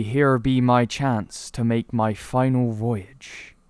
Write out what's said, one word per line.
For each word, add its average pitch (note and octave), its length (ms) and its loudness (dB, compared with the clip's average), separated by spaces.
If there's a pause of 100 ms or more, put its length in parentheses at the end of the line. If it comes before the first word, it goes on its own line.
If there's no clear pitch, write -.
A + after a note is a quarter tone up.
here C3 360 2
be B2+ 240 2
my B2 240 4
chance A#2+ 680 -4
to B2 120 -4
make A#2 300 0
my A2 200 0
final B2+ 580 0
voyage. G#2+ 840 -8 (140)